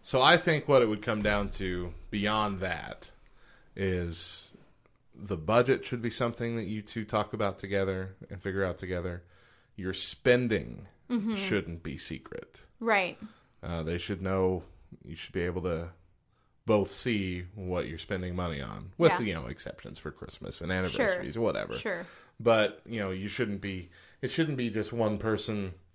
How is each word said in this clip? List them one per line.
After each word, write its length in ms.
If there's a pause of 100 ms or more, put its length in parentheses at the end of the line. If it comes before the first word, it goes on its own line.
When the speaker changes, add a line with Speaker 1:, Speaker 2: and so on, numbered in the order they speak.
Speaker 1:
So 200
I 160
think 300
what 140
it 80
would 120
come 200
down 300
to 420 (180)
beyond 500
that 500 (640)
is 800 (600)
the 220
budget 480
should 160
be 100
something 440
that 100
you 160
two 240
talk 280
about 260
together 560 (140)
and 120
figure 220
out 140
together. 460 (520)
Your 180
spending 920 (220)
Speaker 2:
Mm-hmm. 260
Speaker 1:
shouldn't 480
be 140
secret. 600 (220)
Speaker 2:
Right. 360 (460)
Speaker 1:
Uh, 180
they 160
should 240
know. 420 (420)
You 100
should 160
be 120
able 180
to 300 (720)
both 260
see 540 (100)
what 320
you're 100
spending 380
money 260
on, 360
with, 160
Speaker 2:
Yeah. 80
Speaker 1:
you 120
know, 120
exceptions 540
for 120
Christmas 480
and 100
anniversaries, 680
Speaker 2:
Sure. 60
Speaker 1:
whatever. 340
Speaker 2:
Sure. 300 (360)
Speaker 1:
But, 440
you 140
know, 120
you 180
shouldn't 320
be, 280 (320)
it 100
shouldn't 260
be 120
just 220
one 260
person 580 (200)